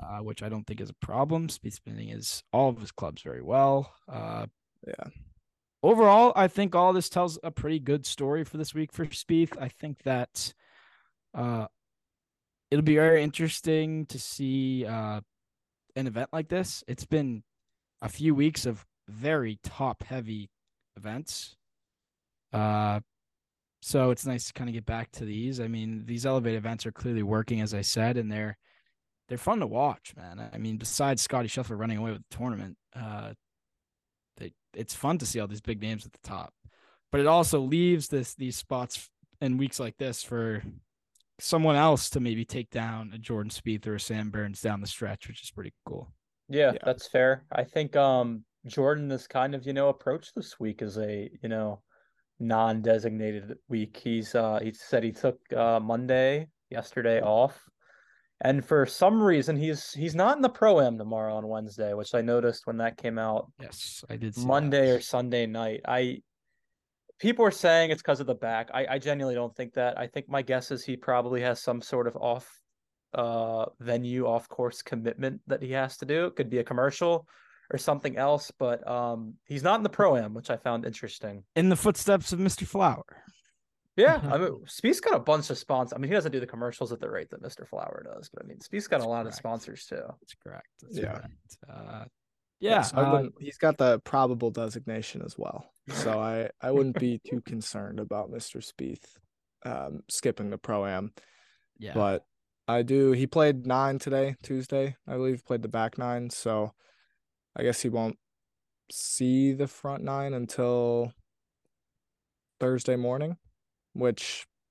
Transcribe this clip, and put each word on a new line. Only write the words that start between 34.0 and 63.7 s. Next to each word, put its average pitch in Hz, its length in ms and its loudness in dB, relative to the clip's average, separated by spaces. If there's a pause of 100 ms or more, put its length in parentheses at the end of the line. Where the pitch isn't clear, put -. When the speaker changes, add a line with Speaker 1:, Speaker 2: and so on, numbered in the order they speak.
Speaker 1:
they, - 160 -14 (200)
it's 110 220 -10
fun 160 240 0
to 131 60 -6
see 117 140 -4
all 104 80 -4
these 104 140 -10
big 107 200 -6
names 110 240 -6
at - 80 -20
the - 140 -20
top. 95 260 -12 (580)
But 143 100 2
it 143 60 4
also 160 340 6
leaves 165 460 2
this, 131 260 -4
these 127 240 -8
spots - 520 -8 (300)
in 127 180 0
weeks 135 220 -2
like 117 180 -6
this 127 260 -6
for 113 400 -4 (760)
someone 160 360 4
else 151 360 6
to 143 80 0
maybe 117 260 -2
take 123 240 -8
down 113 440 -6
a 113 40 -12
Jordan 110 340 -4
Spieth - 360 -6
or 107 80 -4
a 101 40 -6
Sam 107 300 -4
Burns 101 320 -6
down 104 200 -2
the 104 60 -8
stretch, - 400 -8
which - 160 -16
is - 80 -14
pretty - 220 -12 (120)
cool. - 280 -12 (340)
Speaker 3:
Yeah, 139 260 4
Speaker 2:
Yeah. - 120 -8
Speaker 3:
that's 131 220 0
fair. 131 440 4
I - 140 0
think, 151 300 -2
um, 123 500 4 (220)
Jordan 143 440 0
is 131 160 -6
kind 135 260 0
of, 131 120 -8
you 135 80 -4
know, 139 160 4
approached 135 460 -2
this - 240 -10
week 107 220 -4
as 104 160 -6
a, 104 320 -4 (140)
you 117 60 -6
know, 107 320 -4 (580)
non-designated 110 1160 0 (100)
week. 107 300 -4
He's, 113 380 -4
uh, 110 240 2
he 110 140 -4
said 113 300 0
he 113 80 -2
took, 127 280 -2 (140)
uh, 117 260 4
Monday, 127 680 2 (220)
yesterday 113 520 0
off. 110 400 4 (800)
And 135 240 2
for 143 200 4
some 208 360 4
reason, 160 340 4
he's, 151 360 -4
he's 156 240 -4
not 214 200 4
in 294 60 -2
the 262 80 6
Pro-Am 151 480 6
tomorrow 110 380 -2
on 107 120 -4
Wednesday, 107 460 -4
which 104 200 -6
I 120 80 4
noticed 120 460 2
when 117 100 -4
that 117 200 -2
came 113 200 -4
out 110 340 -2 (100)
Speaker 1:
Yes, - 480 -14